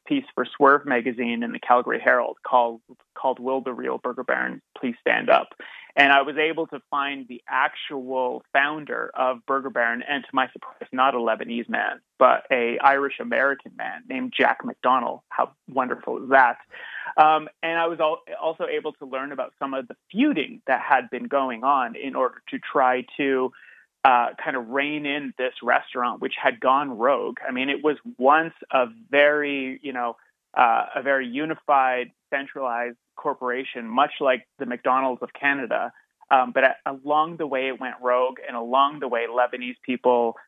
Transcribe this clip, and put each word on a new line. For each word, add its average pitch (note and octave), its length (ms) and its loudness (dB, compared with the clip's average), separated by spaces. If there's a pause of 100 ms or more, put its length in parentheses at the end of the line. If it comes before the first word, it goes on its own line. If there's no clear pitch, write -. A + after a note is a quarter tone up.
piece C#3 180 -2 (100)
for B2+ 120 -2
Swerve C#3 400 6
magazine A#2 560 -2
in A#2 100 -6
the A#2+ 60 -10
Calgary A#2+ 420 2
Herald B2 460 2
called, A#2 340 2 (340)
called B2+ 240 -2
Will C3 220 -2
the B2+ 140 -8
Real B2+ 240 -4
Burger B2 260 -6
Baron B2+ 380 -4 (160)
Please A#2+ 220 -4
Stand - 280 0
Up? - 200 4 (480)
And C#3 160 6
I C#3 100 6
was C#3 140 -4
able D#3 320 -2
to C#3 120 -12 (120)
find C#3 340 -4
the A#2+ 220 -16
actual C3 1040 -4
founder C#3 600 -2
of B2+ 320 -2
Burger C3+ 240 -2
Baron, A#2+ 380 -2
and C#3 140 -4
to - 100 -18
my C3 200 0
surprise, - 400 -16
not C3 240 2
a - 20 0
Lebanese A#2 500 -2
man, A2 320 -4 (200)
but B2+ 320 6
a A#2 260 0
Irish-American C#3 1000 0
man - 320 -10
named C3 300 -6
Jack B2 260 2
McDonald. B2+ 680 0
How - 200 -2 (180)
wonderful B2+ 540 -4
is C3 80 -6
that? C3 280 6 (580)
Um, D#3 320 6 (160)
and E3 160 0
I E3 80 2
was E3+ 100 -6
al-, D#3+ 240 0 (180)
also D#3+ 260 -4
able D3+ 260 -4
to - 140 -18
learn C3 260 -8
about C3 260 -8
some C#3 160 -6
of C3+ 140 -6
the - 80 -18 (160)
feuding A3 560 0
that C3 140 2
had B2+ 280 0
been B2 140 -8
going B2+ 400 -2
on C3 320 0
in C3+ 180 -8
order B2+ 260 -2 (100)
to C3+ 100 -8
try B2+ 440 2 (120)
to, C3+ 340 0 (540)
uh, B2 240 6 (140)
kind D3 140 -4
of A#2 120 -6
rein C#3+ 360 -4
in C#3+ 320 -6
this B2+ 180 -4 (100)
restaurant, B2 560 0
which C3 200 -4
had B2 200 0
gone C3+ 360 2
rogue. A#2 500 0
I - 40 -6
mean, C3 200 -4
it C#3 120 -4
was D3 140 2 (220)
once D#3 360 4 (160)
a C3 160 2 (240)
very, C#3+ 720 2
you C#3 100 -10
know, A#2+ 240 -4 (400)
uh, A2+ 380 4
a C#3+ 80 -4
very C3+ 240 0
unified, C3 840 0 (200)
centralized B2 640 -6 (200)
corporation, B2+ 720 -6
much C3 340 2
like B2+ 260 0 (140)
the C#3 60 -6
McDonald's B2+ 560 -2
of A#2+ 100 -12
Canada. B2 600 -2 (380)
Um, B2+ 220 4
but C3 120 2
a-, C3 120 4 (100)
along D3 520 -2
the D#3+ 80 -4
way, C3+ 200 -2
it B2+ 140 -6
went B2+ 200 -8
rogue, B2+ 360 2 (100)
and C3 100 -10
along C3+ 440 0
the C3+ 80 -4
way, A#2 200 0
Lebanese B2 560 -2
people, A#2+ 520 2 (120)